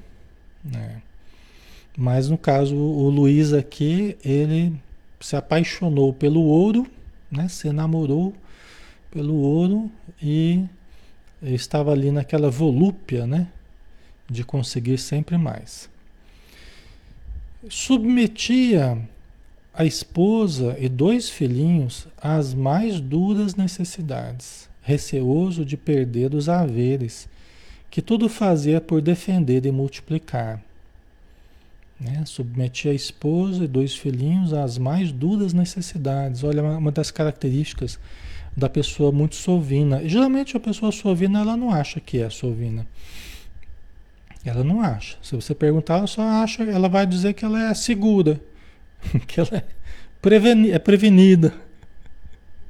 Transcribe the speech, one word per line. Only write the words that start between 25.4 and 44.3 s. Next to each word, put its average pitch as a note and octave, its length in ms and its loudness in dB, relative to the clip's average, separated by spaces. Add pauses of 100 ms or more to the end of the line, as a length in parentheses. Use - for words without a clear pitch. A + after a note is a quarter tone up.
de C#3 100 -6
perder C3 580 0
os D3 140 -2
haveres, C3 800 -2 (640)
que E3+ 100 -4
tudo A3+ 280 2
fazia E3 500 2
por D#3+ 220 0
defender D#3+ 640 2
e C3+ 60 0
multiplicar. C3+ 920 -4 (1400)
Né? C#3 260 -6
Submetia B2+ 640 -4
a C#3+ 40 2
esposa F3 720 -2
e - 20 -4
dois C3 260 0
filhinhos D3+ 600 0
às C3+ 240 -2
mais D3+ 340 0
duras F3+ 400 0
necessidades. C#3 880 -2
Olha, D3 220 0
uma, D3+ 140 -2
uma D3+ 140 0
das D3 200 -4
características D3 880 -4 (560)
da C3+ 140 0
pessoa C#3+ 420 0
muito D3 240 0
sovina. C#3+ 680 0
E, E3 60 -6
geralmente C4 480 0
a A#3 40 0
pessoa A3 340 -2
sovina, G3 480 0
ela A3 160 0
não B3 120 -2
acha D#3 300 -2
que B2+ 220 -4
é A2+ 80 -2
sovina. A2+ 580 -6 (1600)